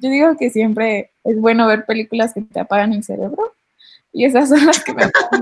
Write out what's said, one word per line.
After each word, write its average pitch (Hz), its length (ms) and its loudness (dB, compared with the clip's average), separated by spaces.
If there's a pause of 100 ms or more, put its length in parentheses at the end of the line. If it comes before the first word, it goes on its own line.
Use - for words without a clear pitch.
yo 254 100 -2
digo 294 260 2
que 247 140 -2
siempre 220 640 -2 (100)
es 220 180 -2
bueno 226 280 4
ver 214 180 0
películas 226 480 -4
que 208 80 -10
te 214 160 -10
apagan 202 340 0
el 214 120 -4
cerebro, 302 480 -8 (600)
y - 120 -2
esas 269 240 4
son 285 180 6
las - 160 2
que - 120 -8
me - 100 0
apagan - 380 0